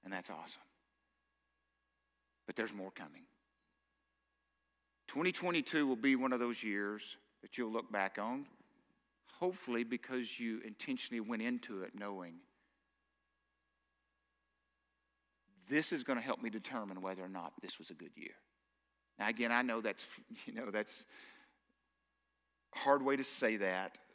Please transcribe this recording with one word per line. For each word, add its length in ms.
And 80
that's 160
awesome. 340
But 120
there's 180
more 160
coming. 340
Twenty 260
twenty-two 540
will 100
be 180
one 200
of 60
those 220
years 540
that 160
you'll 160
look 180
back 280
on, 280
hopefully 600
because 540
you 220
intentionally 600
went 200
into 420
it 120
knowing, 480
"This 260
is 120
gonna 160
help 220
me 80
determine 500
whether 240
or 40
not 340
this 160
was 120
a 40
good 220
year." 200
Now, 100
again, 240
I 100
know 180
that's, 260
<laughs> 180
you 60
know, 180
that's 360
a 40
hard 240
way 140
to 80
say 340
that, 400